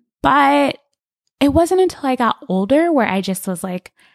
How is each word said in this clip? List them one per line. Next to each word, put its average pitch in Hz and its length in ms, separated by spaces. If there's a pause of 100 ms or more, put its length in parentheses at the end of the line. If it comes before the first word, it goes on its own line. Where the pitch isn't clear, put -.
(220)
but 277 560 (640)
it 285 100
wasn't 339 320
until 339 240
I 254 100
got 233 200 (120)
older 240 440
where 247 160
I 190 120
just 185 260
was 180 160
like, 180 300 (220)